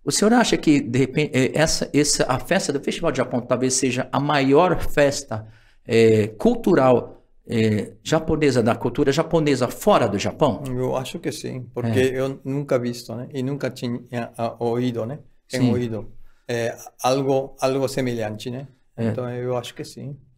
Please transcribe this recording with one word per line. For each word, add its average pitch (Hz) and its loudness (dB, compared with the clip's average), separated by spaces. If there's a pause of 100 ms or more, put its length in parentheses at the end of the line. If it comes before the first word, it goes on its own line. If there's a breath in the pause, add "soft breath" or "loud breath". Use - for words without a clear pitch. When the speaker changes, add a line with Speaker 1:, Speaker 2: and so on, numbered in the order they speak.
Speaker 1:
O 143 -2
senhor 214 4
acha 220 4
que, 147 4
de 120 -2
repente, 135 0
é, 131 2
essa, - 0
essa, 147 2
a 127 0
festa - -2
do 139 -2
Festival 170 -4
do 127 -2
Japão 123 -2
talvez 123 0
seja 127 -2
a 127 0
maior 147 4
festa, - 0 (400 soft breath)
é, 110 6
cultural, 151 2 (260)
é, 110 0 (100)
japonesa, 151 2
da 113 4
cultura 131 0
japonesa 156 2
fora 170 2
do 101 -2
Japão? 123 0
Speaker 2:
Eu 127 -2
acho 131 -6
que 160 -6
sim, 123 -10
porque 117 0
Speaker 1:
É. 131 0
Speaker 2:
eu 135 -4
nunca 139 -2
visto, 120 -8
né? 123 -10
E 135 -4
nunca 135 -4
tinha, 120 -8
ah, 117 -4
ouído, 120 -2
né? 143 -10 (300)
Tenho 127 0
Speaker 1:
Sim. 123 4
Speaker 2:
ouído, 110 -4 (340)
é, 117 -4 (280)
algo, 135 0
algo 135 0
semelhante, 117 -4
né? 135 -10 (320)
Speaker 1:
É. 113 -2
Speaker 2:
Então 117 -4
eu 123 -4
acho 120 -8
que 113 -12
sim. 127 -14 (220)